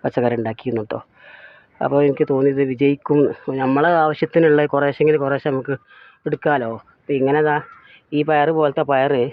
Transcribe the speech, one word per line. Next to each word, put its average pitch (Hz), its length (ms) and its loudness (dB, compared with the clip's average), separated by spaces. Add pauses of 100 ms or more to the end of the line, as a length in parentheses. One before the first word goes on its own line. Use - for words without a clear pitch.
പച്ചക്കറി 123 360 -2
ഉണ്ടാക്കിയിരുന്നു 113 500 -6
ട്ടോ. - 80 -6 (840)
അപ്പോൾ 139 220 0
എനിക്ക് 139 240 0
തോന്നിയത് 139 400 2
വിജയിക്കും, 139 480 0 (440)
നമ്മളെ 135 280 2 (140)
ആവശ്യത്തിനുള്ള 156 680 2
കുറേശ്ശെങ്കിൽ 143 520 2
കുറേശ്ശെ 135 280 -2
നമുക്ക് 135 220 -4 (540)
എടുക്കാമല്ലോ. 143 420 -2 (300)
അപ്പോൾ - 200 -4
ഇങ്ങനെ 139 280 2
ദാ 147 80 0 (600)
ഈ 147 120 2
പയർ 147 200 2 (100)
പോലത്തെ 151 320 0
പയർ 139 220 2 (200)